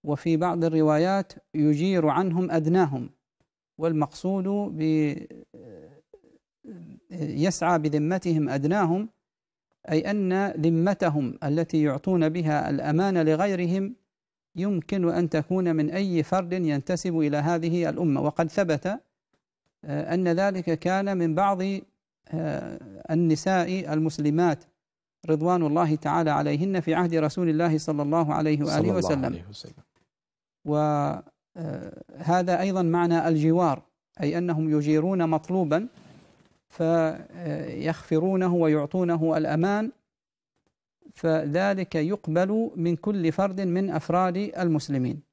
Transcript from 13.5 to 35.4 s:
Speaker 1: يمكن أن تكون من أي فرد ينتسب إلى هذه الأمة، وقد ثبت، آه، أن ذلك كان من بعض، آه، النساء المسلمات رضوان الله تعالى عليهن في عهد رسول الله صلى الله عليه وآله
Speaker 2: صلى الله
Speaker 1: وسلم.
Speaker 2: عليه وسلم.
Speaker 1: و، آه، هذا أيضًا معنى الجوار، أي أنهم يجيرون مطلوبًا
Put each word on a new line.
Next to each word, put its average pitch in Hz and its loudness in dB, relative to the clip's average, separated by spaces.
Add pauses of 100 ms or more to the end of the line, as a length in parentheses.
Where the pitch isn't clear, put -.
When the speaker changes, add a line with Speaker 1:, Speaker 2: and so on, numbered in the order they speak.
Speaker 1:
يمكن 180 0
أن 170 0
تكون 170 0
من 156 0
أي 180 0
فرد 180 0
ينتسب 160 -2
إلى 147 0
هذه 165 0
الأمة، 143 0
وقد 151 0
ثبت، 185 -2 (840)
آه، 147 -4
أن 180 0
ذلك 175 0
كان 196 0
من 165 0
بعض، 196 2 (680)
آه، 160 -6 (320)
النساء 170 2
المسلمات 156 0 (680)
رضوان 160 2
الله 156 2
تعالى 156 0
عليهن 147 0
في 160 -2
عهد 170 0
رسول 160 0
الله 156 2
صلى 151 -2
الله 151 0
عليه 156 0
وآله 147 -2
Speaker 2:
صلى 151 2
الله 180 2
Speaker 1:
وسلم. 160 0
Speaker 2:
عليه 87 -8
وسلم. - -20 (840)
Speaker 1:
و، 147 -2 (840)
آه، - -10 (120)
هذا 175 0
أيضًا 190 0
معنى 170 2
الجوار، 160 2 (380)
أي 151 -2
أنهم 160 -2
يجيرون 156 2
مطلوبًا 170 0 (840)